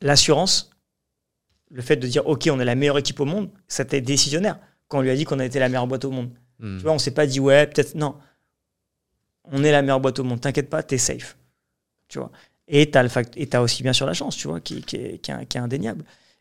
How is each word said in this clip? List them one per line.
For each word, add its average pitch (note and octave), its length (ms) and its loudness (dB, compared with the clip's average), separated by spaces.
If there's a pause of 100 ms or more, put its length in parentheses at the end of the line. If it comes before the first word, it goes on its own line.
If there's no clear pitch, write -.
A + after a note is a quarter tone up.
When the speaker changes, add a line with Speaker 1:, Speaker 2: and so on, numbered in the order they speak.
Speaker 1:
l'assurance, C#3+ 680 2 (1000)
le B2+ 120 -14
fait C3+ 160 2
de B2+ 100 -4
dire, « C3 200 0
OK, D3+ 220 0
on C#3 100 0
est B2+ 60 0
la B2 100 2
meilleure C#3+ 220 2
équipe - 220 -4
au C#3+ 60 0
monde », F3+ 240 -4 (180)
ça - 160 -4
a - 20 0
été C#3 160 -2
décisionnaire C#3+ 560 0 (300)
quand C#3+ 120 -2
on - 20 2
lui C3 80 2
a B2+ 60 2
dit D3 100 0
qu'on C#3+ 140 -4
a C3 60 -2
été B2+ 140 -4
la B2+ 80 2
meilleure B2+ 200 0
boîte C3 180 -4
au C3+ 60 -4
monde. B2 180 -6 (300)
Speaker 2:
Hmm. G2+ 180 -8
Speaker 1:
Tu F#2 60 -10
vois, D#3 100 2
on D3+ 60 2
s'est C#3 120 -2
pas D3+ 160 2
dit, « C3+ 140 -2
Ouais, C#3 260 6
peut-être », - 280 0
non. D3+ 200 -4 (1300)
On C#3 200 -2
est D3+ 80 6
la D3 100 6
meilleure C3+ 180 2
boîte C3 180 0
au C3+ 60 -4
monde, B2 180 -4
t'inquiète C#3 280 -2
pas, D#3 120 -2
t'es - 160 -4
safe. - 400 -6 (680)
Tu - 100 -14
vois. C3 140 -10 (360)
Et D3 220 6
t'as C#3 140 6
le B2 60 2
fact-, A#2+ 260 -2
et C#3+ 120 -6
t'as B2 140 2
aussi A#2+ 220 0
bien B2+ 100 0
sûr C3+ 120 0
la D3+ 80 -4
chance, - 240 -6
tu - 100 -8
vois, E3 120 -6
qui, - 220 -12
qui - 140 -10
est, - 240 -10
qui - 120 -12
est, B2+ 140 -8
qui - 120 -6
est B2 40 -4
indéniable. D#3 440 -6 (360)